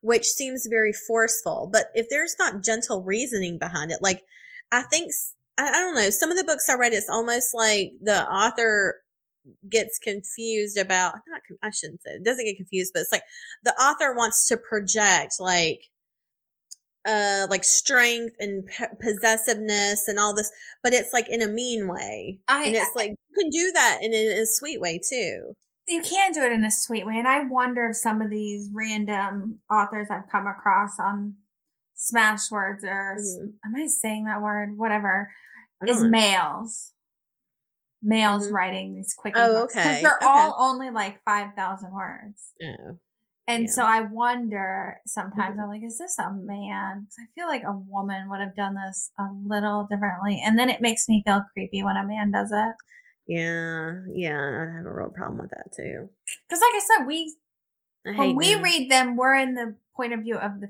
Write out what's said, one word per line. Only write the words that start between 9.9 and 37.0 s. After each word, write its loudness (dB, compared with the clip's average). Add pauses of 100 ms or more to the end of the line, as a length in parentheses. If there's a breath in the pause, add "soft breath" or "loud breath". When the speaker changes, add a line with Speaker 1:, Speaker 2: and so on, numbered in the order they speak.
Speaker 1:
confused -4
about, 2 (140)
not -14
con-, -18
I -4
shouldn't -8
say, -12
doesn't 0
get -4
confused, -4
but 0
it's -4
like 0 (400 loud breath)
the 4
author 4
wants 2
to 2
project, 2
like, 2 (1300)
uh, 2
like, 0
strength 4
and -4
p-, -6 (140)
possessiveness 2
and -2
all 4
this, -2 (320 loud breath)
but 4
it's, 2
like, 2
in 0
a 2
mean -2
way. -8
Speaker 2:
I, 4
Speaker 1:
And 2
it's 2
Speaker 2:
I -
Speaker 1:
like, -2
you -14
can 0
do 0
that 4
in -2
a, 2
in -
a 2
sweet -4
way -2
too. -4 (340)
Speaker 2:
You -2
can 0
do -2
it 4
in 2
a 0
sweet -2
way. -4
And 0
I 4
wonder 0
if -4
some 0
of -2
these -6
random -4 (120)
authors 0
I've -6
come -2
across 0
on -2 (600)
Smashwords 0
or -4
s-, -6
Speaker 1:
Mm-hmm. -10 (140)
Speaker 2:
am -6
I -2
saying -2
that -4
word? -4
Whatever, 0 (520 loud breath)
Speaker 1:
I -4
don't 4
Speaker 2:
is 2
Speaker 1:
know. 6
Speaker 2:
males. 2 (1120)